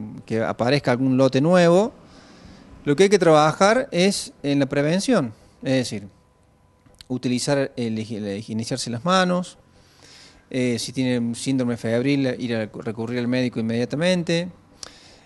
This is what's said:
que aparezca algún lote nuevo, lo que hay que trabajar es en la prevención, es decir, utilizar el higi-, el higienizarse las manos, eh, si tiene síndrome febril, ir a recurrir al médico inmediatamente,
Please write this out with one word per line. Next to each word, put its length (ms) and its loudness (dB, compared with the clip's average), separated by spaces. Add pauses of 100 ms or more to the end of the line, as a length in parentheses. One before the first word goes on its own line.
(260)
que 180 -2
aparezca 480 0
algún 240 2
lote 240 2
nuevo, 540 4 (880)
lo 140 0
que 60 6
hay 60 6
que 80 6
trabajar 760 4
es 400 0 (100)
en 160 0
la 60 2
prevención, 680 0 (300)
es 80 -4
decir, 380 -2 (1000)
utilizar 680 -2
el 200 -4
higi-, 200 -8
el 200 -6
higienizarse 520 -6
las 160 -8
manos, 520 0 (920)
eh, 280 -2
si 140 -8
tiene 440 -2
síndrome 420 -2
febril, 600 0
ir 200 -6
a 80 -2
recurrir 540 -8
al 100 -2
médico 320 -2
inmediatamente, 880 -2 (760)